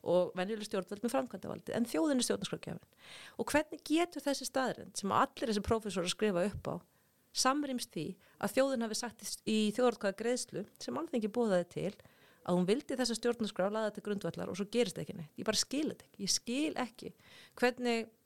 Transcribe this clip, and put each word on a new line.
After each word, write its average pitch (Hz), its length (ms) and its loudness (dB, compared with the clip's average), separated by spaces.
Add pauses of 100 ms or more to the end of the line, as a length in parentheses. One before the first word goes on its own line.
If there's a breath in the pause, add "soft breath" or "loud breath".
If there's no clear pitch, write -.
og 175 320 4
venjuleg 208 300 -4
stjórnvöld 196 380 -4
með 233 100 0
framkvæmdavaldið, - 640 -4
en 233 100 2
þjóðin 302 360 2
er - 40 2
stjórnarskrárgjafinn. - 560 -4 (560 loud breath)
Og - 80 0
hvernig 311 400 0
getur 330 360 2
þessi 269 240 -2
staðreynd - 520 -4
sem 190 160 0
allir - 380 2
þessi 202 140 0
prófessorar 196 440 0
skrifa 185 360 2
upp - 240 -4
á 143 60 -2 (600 soft breath)
samrýmst 269 560 2
því 160 120 -4 (360 soft breath)
að 202 160 0
þjóðin 262 300 4
hafi 214 100 -4
sagt - 300 -6
í, - 40 -6 (140)
í 220 120 2 (200)
þjóðaratkvæðagreiðslu 233 920 0 (140)
sem 247 180 -4
Alþingi 240 380 0
boðaði 202 340 4
til 156 200 -2 (560 loud breath)
að 180 140 4
hún 180 100 4
vildi 262 260 0
þessa 233 220 0
stjórnarskrá 226 560 0
laða 220 220 0
til - 100 -10
grundvallar 180 460 -4
og 180 80 -6
svo 202 120 -2
gerist 233 300 2
ekki - 160 -8
neitt? 160 180 -12
Ég - 100 -8
bara 214 140 2
skil 285 300 0
þetta - 160 -8
ekki. - 160 -14
Ég 190 100 0
skil 285 460 0
ekki - 340 -6 (460 loud breath)
hvernig 240 500 2 (180)